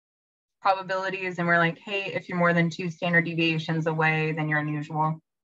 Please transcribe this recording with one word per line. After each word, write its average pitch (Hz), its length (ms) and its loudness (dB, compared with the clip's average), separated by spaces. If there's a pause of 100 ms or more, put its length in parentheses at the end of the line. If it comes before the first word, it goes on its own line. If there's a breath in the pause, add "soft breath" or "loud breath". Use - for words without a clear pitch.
(600)
probabilities 190 760 0
and 170 80 0
we're 170 100 6
like, 165 220 2
"Hey, 196 340 -6
if 175 140 -6
you're 180 100 -4
more 170 160 4
than 170 160 4
two 180 200 -6
standard 170 340 2
deviations 165 640 -2
away, 156 460 0
then 156 160 -2
you're 151 100 0
unusual." 151 600 -2 (260)